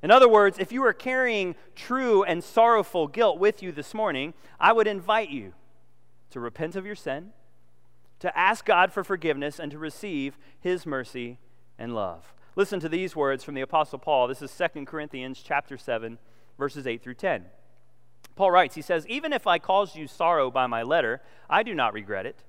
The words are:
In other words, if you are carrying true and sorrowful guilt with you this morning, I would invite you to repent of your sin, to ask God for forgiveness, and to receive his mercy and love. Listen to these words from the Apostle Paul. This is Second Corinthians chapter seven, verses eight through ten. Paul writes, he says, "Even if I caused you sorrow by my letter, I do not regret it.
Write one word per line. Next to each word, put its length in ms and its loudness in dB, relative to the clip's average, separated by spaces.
In 80 2
other 180 10
words, 300 6
if 140 -6
you 120 -4
are 100 2
carrying 640 -2
true 480 2
and 200 -2
sorrowful 640 4
guilt 320 0
with 240 0
you 80 -8
this 220 -12
morning, 400 -4
I 140 6
would 140 4
invite 420 -2
you 240 -12
to 100 -12
repent 340 -8
of 120 -10
your 80 -12
sin, 380 -10
to 180 -4
ask 260 2
God 280 4
for 120 -6
forgiveness, 540 -4
and 140 -8
to 60 -16
receive 600 -8
his 280 -4
mercy 520 -8
and 160 -10
love. 380 -8
Listen 240 0
to 80 -6
these 260 -4
words 300 -2
from 100 -14
the 60 -6
Apostle 380 -2
Paul. 280 0
This 140 -6
is 100 -14
Second 360 -6
Corinthians 580 -12
chapter 320 -4
seven, 420 -8
verses 300 -6
eight 160 -6
through 120 -14
ten. 320 -4
Paul 160 4
writes, 240 6
he 60 -12
says, 240 -2
"Even 280 -4
if 120 -2
I 120 4
caused 380 0
you 100 -12
sorrow 440 0
by 160 0
my 160 -4
letter, 380 0
I 120 2
do 120 -6
not 180 0
regret 320 -8
it. 240 -14